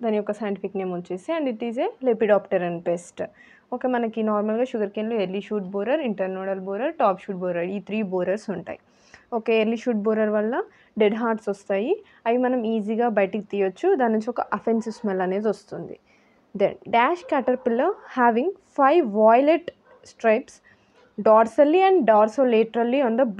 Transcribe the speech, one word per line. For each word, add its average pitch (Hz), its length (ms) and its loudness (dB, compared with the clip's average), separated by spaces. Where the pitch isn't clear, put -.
దాని 220 140 0
యొక్క 208 160 -4
సైంటిఫిక్ 202 440 -8
నేమ్ 185 180 -4
వచ్చేసి, 180 380 -8
and 311 220 -2
it 220 80 -12
is 233 180 -6
a 349 80 -2
lepidopteran 196 680 2
pest. - 400 -6
ఓకే, 247 140 -4
మనకి 233 340 -2
నార్మల్గా 214 420 0
షుగర్ 214 260 -4
కేన్‌లో 220 260 -4
ఎర్లీ 190 240 -4
షూట్ 202 240 -6
బోరర్, 202 360 -4
ఇంటర్నోడల్ 190 600 -4
బోరర్, 202 340 -6
టాప్ 202 280 0
షూట్ 196 140 -10
బోరర్, 180 280 -4
ఈ 190 160 -6
త్రీ 208 220 -6
బోరర్స్ 185 480 -4
ఉంటాయి. 170 280 -10
ఓకే, 226 260 0
ఎర్లీ 226 160 0
షూట్ 226 200 -4
బోరర్ 214 340 0
వల్ల 220 320 -2
డెడ్ 214 160 4
హార్ట్స్ 226 340 -4
వస్తాయి, 202 540 -4
అవి 233 100 2
మనం 254 300 0
ఈజీగా 226 420 -2
బయటికి 202 360 0
తీయొచ్చు, 196 500 0
దాని 247 180 2
నుంచి 220 180 -2
ఒక - 100 -6
అఫెన్సివ్ 220 540 -4
స్మెల్ 190 260 -4
అనేది 185 280 -2
వస్తుంది. 170 500 -8
Then, 190 160 2
"Dash 285 260 2
caterpillar 254 560 0
having 240 280 2
five 285 720 0
violet 262 460 6
stripes 226 420 0
dorsally 254 520 6
and 302 220 4
dorsolaterally 226 960 2
on 226 140 0
the 247 160 2